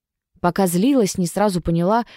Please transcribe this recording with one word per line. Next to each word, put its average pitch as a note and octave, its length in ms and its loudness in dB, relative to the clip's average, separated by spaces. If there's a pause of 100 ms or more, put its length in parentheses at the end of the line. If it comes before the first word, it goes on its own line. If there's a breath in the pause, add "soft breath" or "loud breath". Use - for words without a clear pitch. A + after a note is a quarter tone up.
(400)
Пока F#3 260 0
злилась, G3 520 0
не F3+ 80 -2
сразу F#3+ 340 -2
поняла, F3 460 0 (100)